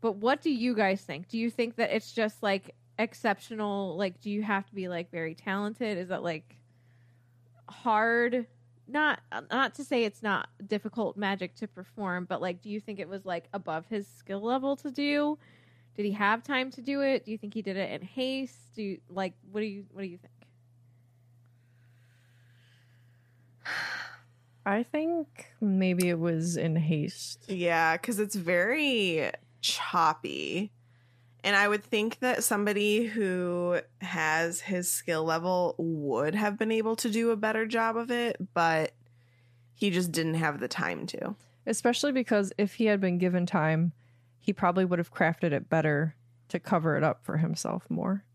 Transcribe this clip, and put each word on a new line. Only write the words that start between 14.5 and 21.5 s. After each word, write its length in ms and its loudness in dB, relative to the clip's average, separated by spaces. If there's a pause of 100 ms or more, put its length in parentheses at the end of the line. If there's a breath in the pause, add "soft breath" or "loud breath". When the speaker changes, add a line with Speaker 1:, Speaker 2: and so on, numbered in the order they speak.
Speaker 1:
to 140 -8
do? 480 0 (560 soft breath)
Did 120 -2
he 60 0
have 300 2
time 300 -2
to 100 -16
do 200 -2
it? 220 2
Do 60 -10
you 80 -6
think 160 -12
he 80 -4
did 140 -4
it 140 -2
in 160 -8
haste? 680 -6
Do 80 -8
you, 260 -6
like, 260 -4 (160)
what 100 -4
do 60 -2
you, 260 -10
what 100 -12
do 60 -8
you 100 -14
think? 140 -20 (4000 loud breath)